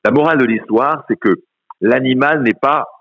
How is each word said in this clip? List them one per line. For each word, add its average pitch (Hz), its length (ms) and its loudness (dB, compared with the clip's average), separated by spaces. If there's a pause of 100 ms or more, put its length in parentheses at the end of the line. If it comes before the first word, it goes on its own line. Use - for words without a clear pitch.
La 107 60 0
morale 147 280 2
de 127 80 2
l'histoire, 117 640 -2
c'est 110 100 -4
que - 160 0 (480)
l'animal 131 600 0
n'est 113 160 0
pas 139 280 0 (140)